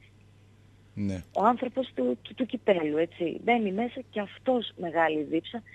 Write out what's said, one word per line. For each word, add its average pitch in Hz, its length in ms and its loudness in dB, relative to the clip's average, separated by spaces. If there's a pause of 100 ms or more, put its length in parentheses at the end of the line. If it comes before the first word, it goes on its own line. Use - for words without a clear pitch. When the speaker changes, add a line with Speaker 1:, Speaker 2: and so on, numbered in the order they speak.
(960)
Speaker 1:
Ναι. 98 280 -4 (140)
Speaker 2:
Ο 190 80 4
άνθρωπος 247 500 0
του, 247 280 0
του, - 120 -18
του 262 120 -2
κυπέλου, 170 500 2
έτσι. 165 480 -2
Μπαίνει 220 280 2
μέσα 233 280 -4 (100)
και 208 100 -4
αυτός 226 560 -2
μεγάλη 160 460 2
δίψα 160 400 -2 (120)